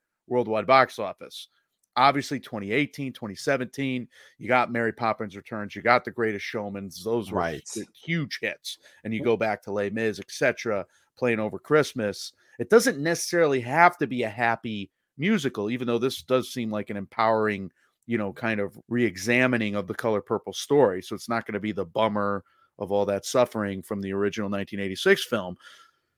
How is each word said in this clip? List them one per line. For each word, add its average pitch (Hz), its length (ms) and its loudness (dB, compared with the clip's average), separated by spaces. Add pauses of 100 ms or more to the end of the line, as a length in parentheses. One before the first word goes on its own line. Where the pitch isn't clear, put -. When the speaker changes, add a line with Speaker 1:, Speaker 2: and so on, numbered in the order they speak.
(280)
Speaker 1:
worldwide 110 380 0
box 127 320 6
office. - 520 -10 (480)
Obviously, 135 420 2
twenty 101 320 -8
eighteen, 135 420 -2
twenty 101 220 -12
seventeen, 127 720 -4 (320)
you 104 80 -14
got 120 240 2
Mary 117 200 0
Poppins 107 440 -4
Returns, 104 400 -10
you 101 80 -12
got 120 200 6
The 110 80 -8
Greatest 110 400 -2
Showmans. 98 520 -8
Those 110 280 -2
were 104 60 -2
Speaker 2:
Right. 82 240 -2 (160)
Speaker 1:
h-, 104 160 -10
huge 160 480 -6
hits. - 380 -8 (240)
And 110 100 -6
you 110 80 -4
go 113 160 2
back 107 260 0
to 104 80 -10
Les 101 200 -2
Mis, 110 280 -2
et - 120 -14
cetera, 113 520 -2 (320)
playing 117 240 0
over 101 200 -4
Christmas. 127 720 0 (260)
It - 120 -4
doesn't 220 280 6
necessarily 156 640 2
have 160 380 6
to 139 80 0
be 120 160 -2
a 110 60 0
happy 113 600 -2 (280)
musical, 139 520 0
even 123 160 -4
though 117 140 2
this 127 240 -2
does 127 280 0
seem 117 200 -4
like 104 180 -4
an 104 80 -6
empowering, 107 720 2 (380)
you 117 100 0
know, 101 140 -2
kind 113 300 -4
of 98 160 -6 (100)
re-examining 117 880 2
of 98 120 -4
The 107 60 -4
Color 107 280 0
Purple 101 320 -4
story. 110 480 4
So - 140 -10
it's - 140 -10
not 117 160 -2
gonna 104 140 -4
be 107 120 -4
the 95 140 -4
bummer 101 580 0 (360)
of 98 120 -6
all 101 160 2
that 98 180 0
suffering 104 560 0
from 101 200 -6
the 98 120 -4
original 101 360 -2
nineteen 98 300 -6
eighty-six 98 460 2
film. 90 320 -4 (600)